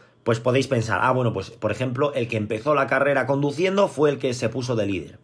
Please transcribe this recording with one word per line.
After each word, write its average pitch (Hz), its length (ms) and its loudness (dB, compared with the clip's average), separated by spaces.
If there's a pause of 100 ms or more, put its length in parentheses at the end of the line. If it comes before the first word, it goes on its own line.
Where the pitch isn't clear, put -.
(240)
pues 117 160 2
podéis 127 280 2
pensar, 110 360 0
ah, 127 80 4
bueno, 127 220 2
pues, 95 180 -6
por 104 220 -2
ejemplo, 131 400 -2
el 120 160 -2
que 113 80 -4
empezó 110 380 -2
la 135 120 2
carrera 135 380 2
conduciendo 147 640 2
fue 151 200 2
el 135 100 0
que 131 140 0
se 123 140 -2
puso 123 300 -4
de 104 80 0
líder. 90 380 -6